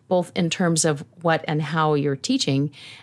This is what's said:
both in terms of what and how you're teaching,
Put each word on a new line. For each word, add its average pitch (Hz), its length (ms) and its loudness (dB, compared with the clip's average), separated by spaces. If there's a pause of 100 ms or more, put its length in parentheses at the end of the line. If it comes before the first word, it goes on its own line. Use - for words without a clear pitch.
both 180 260 0
in 175 160 0
terms 170 340 0
of 151 200 0 (180)
what 165 240 2
and 156 160 -2
how 156 320 2
you're 143 220 0
teaching, 147 560 0 (300)